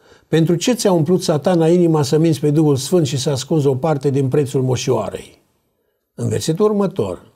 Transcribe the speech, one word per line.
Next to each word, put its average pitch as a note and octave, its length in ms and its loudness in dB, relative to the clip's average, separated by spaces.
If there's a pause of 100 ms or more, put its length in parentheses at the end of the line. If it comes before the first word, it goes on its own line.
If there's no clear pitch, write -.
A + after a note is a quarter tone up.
(280)
pentru E3 280 2
ce G#3 180 0
ți-a G#3+ 180 0
umplut F3 320 2
Satana E3 440 0
inima E3 340 4
să D3+ 160 0
minți D#3+ 220 2
pe D3+ 100 0
Duhul D3 260 2
Sfânt D3+ 320 0
și C#3 100 -4
să B2+ 120 -4
ascunzi C#3+ 380 -2
o C3+ 80 2
parte D3 340 -2
din C3+ 180 0
prețul C#3 340 0
moșioarei?" A#2+ 800 -4 (720)
În A#2+ 160 -6
versetul D#3+ 360 -2
următor, F#3 720 -4